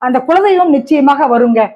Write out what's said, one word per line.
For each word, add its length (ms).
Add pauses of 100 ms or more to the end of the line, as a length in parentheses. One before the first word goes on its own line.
அந்த 180
குலதெய்வம் 540
நிச்சயமாக 540
வருங்க. 320 (160)